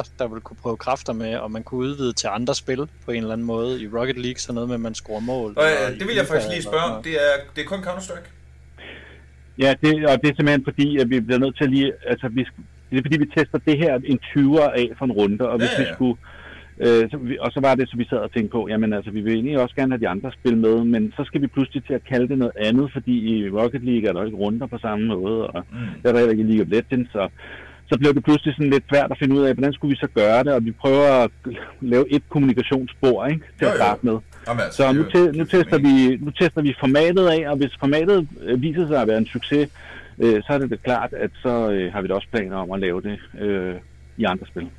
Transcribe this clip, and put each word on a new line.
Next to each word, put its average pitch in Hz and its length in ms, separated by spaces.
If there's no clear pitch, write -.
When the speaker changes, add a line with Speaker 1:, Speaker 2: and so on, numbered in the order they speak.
Speaker 1:
der 127 80
ville 110 140
kunne - 200
prøve 113 160
kræfter 131 360
med, 113 220
og 117 160
man 110 120
kunne 127 160
udvide 131 340
til - 180
andre 123 240
spil 135 320
på 127 60
en 117 60
eller 110 160
anden 117 140
måde, 117 360
i 107 40
Rocket 120 300
League, 123 220
sådan - 160
noget 120 140
med, 123 60
at 117 60
man 113 140
scorer 107 240
mål, 117 380
Speaker 2:
Og, 151 60
øh, 156 80
Speaker 1:
eller 131 240
i - 40
Speaker 2:
det 190 80
vil 233 80
jeg 190 100
Speaker 1:
fifa 156 80
Speaker 2:
faktisk 110 160
lige - 80
Speaker 1:
eller - 140
Speaker 2:
spørge 160 120
Speaker 1:
sådan 113 120
Speaker 2:
om. 110 80
Speaker 1:
noget. - 20
Speaker 2:
Det 160 80
er, 143 420
det 151 80
er 143 40
kun 196 120
Counter-Strike? 180 500
Speaker 3:
Ja, 135 240
det, 156 120
og 131 120
det 147 80
er 135 60
simpelthen 147 280
fordi, 147 340
at 123 120
vi 127 100
bliver 120 200
nødt 135 180
til 143 120
lige, 139 240
altså, 120 200
vi 120 160
sk-, - 200
det 127 80
er 131 40
fordi, 151 160
vi 147 80
tester 151 200
det 147 200
her 147 280
en 131 120
tyver 143 360
af 123 280
for 139 80
en 123 60
runde, 104 380
og 117 100
Speaker 2:
Ja, 117 60
Speaker 3:
hvis 180 140
vi 135 40
Speaker 2:
ja, - 60
ja. - 60
Speaker 3:
skulle, 123 220
øh, 117 320
så 151 60
vi, 127 220
og 120 120
så - 80
var 135 160
det, 127 140
så 117 80
vi 117 120
sad 127 80
og 107 160
tænkte 110 180
på, 110 180
jamen, 110 240
altså, 101 180
vi 104 100
vil 110 120
egentlig 131 260
også 123 160
gerne 131 180
have 120 80
de 107 80
andre 113 220
spil 117 260
med, 113 260
men 113 340
så 147 60
skal 143 180
vi 139 60
pludselig 135 380
til 143 80
at 120 180
kalde 123 160
det 135 100
noget 120 220
andet, 120 340
fordi 127 220
i 101 140
Rocket 117 340
League 117 260
er 90 40
der 87 120
ikke 107 120
runder 123 300
på - 100
samme 107 300
måde, 107 400
og 87 240
Speaker 2:
Mm. 113 60
Speaker 3:
der 123 60
er 117 40
der 120 60
heller 120 160
ikke 110 80
i 110 80
League 107 140
of 82 60
Legends, 120 400
så, 95 180
så 143 80
blev 143 140
det 135 100
pludselig 151 320
sådan 147 140
lidt 135 200
svært 143 220
at 131 80
finde 135 160
ud 139 80
af, 135 100
hvordan 135 200
skulle 147 220
vi - 40
så 143 140
gøre 113 300
det, 143 100
og 117 120
vi 113 60
prøver 139 400
at 110 80
lave 131 320
et 143 160
kommunikationsspor, 127 960
ikke, 151 160
til 156 80
Speaker 2:
Jo, - 20
Speaker 3:
at 123 60
Speaker 2:
jo. 117 40
Speaker 3:
starte 104 280
med. 110 120
Speaker 2:
Jamen, 117 160
altså, 78 140
Speaker 3:
Så 139 60
Speaker 2:
det 131 60
er 131 40
Speaker 3:
nu 151 100
Speaker 2:
jo - 60
Speaker 3:
te-, 175 280
nu 165 60
Speaker 2:
det, 151 60
Speaker 3:
tester 175 300
Speaker 2:
mener. 135 300
Speaker 3:
vi, 127 160
nu 143 60
tester 160 300
vi 143 180
formatet 165 480
af, 160 220
og 147 80
hvis 135 220
formatet, 160 480
øh, 120 180
viser 160 260
sig 143 140
at 107 60
være 110 100
en 110 100
succes, 143 420
øh, 110 240
så 147 100
er 143 40
det 135 140
da 110 40
klart, 123 380
at - 180
så, 117 280
øh, 95 220
har 101 80
vi 92 60
da 92 60
også 98 180
planer 98 260
om 92 140
at 98 80
lave 92 220
det, 104 180
øh, 95 340
i 117 60
andre 92 240
spil. 87 200